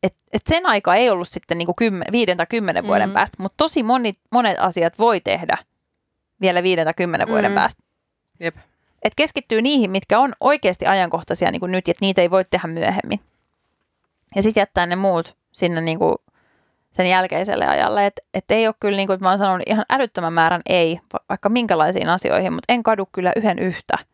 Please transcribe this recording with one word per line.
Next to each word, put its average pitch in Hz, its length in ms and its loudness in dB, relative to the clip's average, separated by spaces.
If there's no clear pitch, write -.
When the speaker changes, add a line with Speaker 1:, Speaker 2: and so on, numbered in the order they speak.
Speaker 1:
et, 190 120 -2
et 208 160 -2
sen 339 160 0
aika 202 300 2
ei 240 140 4
ollut 180 180 0
sitten - 300 -6
niinku 170 160 -2
kymmen-, 196 380 -2
viiden 208 260 0
tai 170 120 -2
kymmenen 208 380 -2
vuoden 196 220 2
Speaker 2:
Mm. 196 40 -10
Speaker 1:
päästä, 202 300 0
mut 190 140 -6
tosi 311 260 0
moni, 233 300 0
monet 226 280 2
asiat 170 400 0
voi 220 220 2
tehdä 190 360 -2
vielä 180 220 2
viiden 180 220 2
tai 160 80 -2
kymmenen 175 340 -2
vuoden - 240 0
Speaker 2:
Mm. 202 40 -2
Speaker 1:
päästä. - 280 -2
Speaker 2:
Jep. 165 160 -8
Speaker 1:
Et 214 120 -2
keskittyy 269 460 -2
niihin, 247 300 2
mitkä 196 280 0
on 269 200 2
oikeasti 202 460 0
ajankohtaisia 175 680 0
niinku 175 160 -6
nyt, 185 220 -2
et - 120 0
niitä 190 200 2
ei 175 100 2
voi 185 180 2
tehdä 180 180 -2
myöhemmin. 170 520 -4
Ja 196 60 0
sit 214 140 0
jättää 196 300 0
ne 175 100 -4
muut 185 420 -2
sinne 170 300 -2
niinku 165 340 0
sen 185 160 0
jälkeiselle 185 600 0
ajalle. 202 380 0
Et, 202 140 -4
et - 180 -4
ei 220 160 2
oo 220 120 -2
kyllä, 202 180 -2
niinku, 196 160 0
että 190 120 -4
mä 185 40 4
oon 190 80 2
sanonut 190 300 0
ihan 214 220 0
älyttömän 196 440 -2
määrän 165 320 2
ei, 170 340 2
va-, - 160 -8
vaikka 196 200 -2
minkälaisiin 185 600 0
asioihin, 180 440 0
mut 165 160 -8
en 233 140 0
kadu 208 280 0
kyllä 180 240 0
yhden 202 240 0
yhtä. - 380 -4